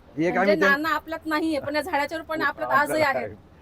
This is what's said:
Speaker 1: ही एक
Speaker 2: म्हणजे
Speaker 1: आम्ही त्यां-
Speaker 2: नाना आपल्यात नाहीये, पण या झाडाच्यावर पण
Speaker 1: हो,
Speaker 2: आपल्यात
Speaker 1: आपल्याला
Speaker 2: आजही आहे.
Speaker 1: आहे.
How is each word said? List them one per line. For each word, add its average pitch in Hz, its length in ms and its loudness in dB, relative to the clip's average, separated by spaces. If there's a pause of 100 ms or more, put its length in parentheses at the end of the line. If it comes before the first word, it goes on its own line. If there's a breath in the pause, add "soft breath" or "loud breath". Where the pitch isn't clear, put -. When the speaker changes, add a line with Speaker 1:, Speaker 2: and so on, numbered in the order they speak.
(180)
Speaker 1:
ही 156 80 0
एक 180 80 0
Speaker 2:
म्हणजे - 40 -2
Speaker 1:
आम्ही 302 220 4
त्यां- 294 220 4
Speaker 2:
नाना 311 140 0
आपल्यात 320 300 -8
नाहीये, 311 340 0
पण 285 160 -6
या 302 60 0
झाडाच्यावर 311 420 -4
पण 311 180 -6
Speaker 1:
हो, 294 60 0
Speaker 2:
आपल्यात 311 240 -4
Speaker 1:
आपल्याला 294 220 2
Speaker 2:
आजही 294 240 2
आहे. 240 80 -4
Speaker 1:
आहे. - 100 -12 (260 soft breath)